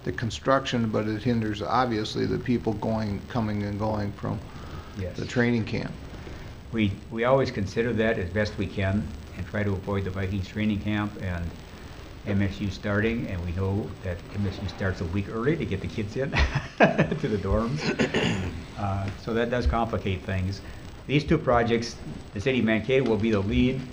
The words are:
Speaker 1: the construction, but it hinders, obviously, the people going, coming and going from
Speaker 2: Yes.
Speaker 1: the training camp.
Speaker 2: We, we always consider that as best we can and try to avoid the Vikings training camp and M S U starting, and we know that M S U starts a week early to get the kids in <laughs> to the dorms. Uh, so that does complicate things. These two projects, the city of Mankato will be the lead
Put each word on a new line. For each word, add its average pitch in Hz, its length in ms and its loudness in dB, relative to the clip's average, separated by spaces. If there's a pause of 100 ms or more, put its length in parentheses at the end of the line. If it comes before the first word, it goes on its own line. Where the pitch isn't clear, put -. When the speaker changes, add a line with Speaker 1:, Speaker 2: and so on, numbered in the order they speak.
Speaker 1:
the 92 100 -2
construction, 123 760 2
but 107 180 2
it 107 140 -2
hinders, 107 400 0
obviously, 113 640 2
the 107 140 0
people 120 340 2
going, 110 560 -2
coming 107 320 0
and 101 160 -2
going 107 360 0
from 110 260 -4 (600)
Speaker 2:
Yes. 90 160 -4
Speaker 1:
the - 100 -4
training 120 400 2
camp. 104 260 -4 (800)
Speaker 2:
We, 110 200 4 (200)
we 113 140 0
always 131 260 6
consider 117 420 0
that 110 240 4
as 92 140 -2
best 104 260 0
we 101 80 0
can 98 420 0 (300)
and 85 100 -6
try 104 160 -2
to 101 80 2
avoid 95 340 0
the 92 60 -2
Vikings 95 360 -2
training 107 320 2
camp 104 320 0 (100)
and 90 240 -2 (840)
M 101 140 2
S 98 180 0
U 104 100 0
starting, 110 580 0
and 92 180 -4
we 85 80 -4
know 95 360 0 (140)
that 87 140 -4 (180)
M 101 100 0
S 90 160 -2
U 98 60 -4
starts 92 320 -2
a 92 60 -2
week 101 260 -2
early 120 240 2
to 120 100 -2
get 101 140 -2
the - 80 -6
kids 104 300 -6
in 139 140 -2
<laughs> - 460 0
to - 500 4
the 107 100 2
dorms. 107 420 2 (1000)
Uh, 98 300 -2 (160)
so 120 100 -2
that 117 160 2
does 120 160 2
complicate 117 580 2
things. 92 380 -2 (460)
These 147 160 4
two 160 140 4
projects, 117 580 4 (380)
the 104 80 -4
city 131 180 2
of 107 60 4
Mankato 120 400 4
will 110 120 4
be 110 140 4
the 101 80 4
lead 123 420 4 (120)